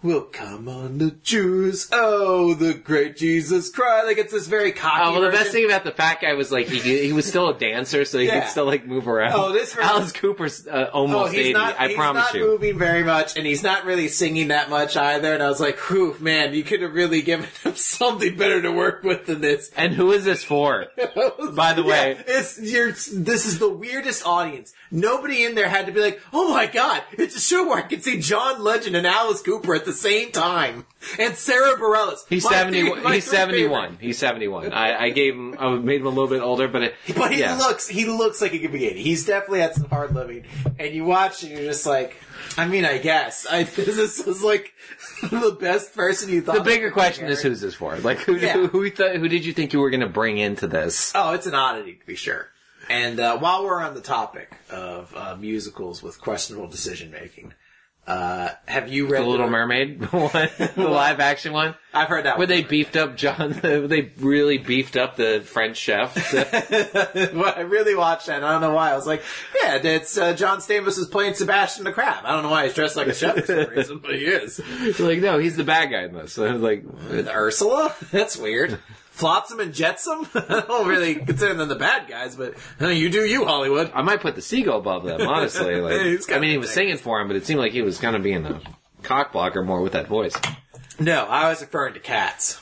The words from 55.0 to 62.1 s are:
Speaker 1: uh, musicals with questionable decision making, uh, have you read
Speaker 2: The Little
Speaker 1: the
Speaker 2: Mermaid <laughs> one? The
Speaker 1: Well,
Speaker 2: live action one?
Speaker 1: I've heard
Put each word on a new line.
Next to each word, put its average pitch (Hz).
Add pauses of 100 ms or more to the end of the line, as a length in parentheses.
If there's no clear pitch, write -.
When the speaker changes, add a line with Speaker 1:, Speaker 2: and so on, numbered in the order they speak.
Speaker 1:
uh, 92
musicals 104
with -
questionable 104
decision 87
making, - (520)
uh, 90 (180)
have 131
you 139
read 135
Speaker 2:
The 117
Little 123
Speaker 1:
the 117
Speaker 2:
Mermaid 120
<laughs> -
one? 160
The 160
Speaker 1:
Well, 185
Speaker 2:
live 147
action 143
one? 156 (180)
Speaker 1:
I've 156
heard 160